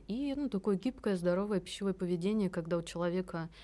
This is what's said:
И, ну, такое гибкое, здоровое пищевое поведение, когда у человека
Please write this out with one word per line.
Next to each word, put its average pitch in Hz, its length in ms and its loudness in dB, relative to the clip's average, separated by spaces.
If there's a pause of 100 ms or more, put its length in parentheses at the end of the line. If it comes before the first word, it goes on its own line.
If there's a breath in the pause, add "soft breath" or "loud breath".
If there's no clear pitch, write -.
И, 269 280 0
ну, 285 120 0
такое 202 280 2
гибкое, 214 400 0
здоровое 180 440 2
пищевое 190 340 -2
поведение, 185 560 2
когда 170 260 -2
у 170 60 0
человека 170 680 -2 (160 loud breath)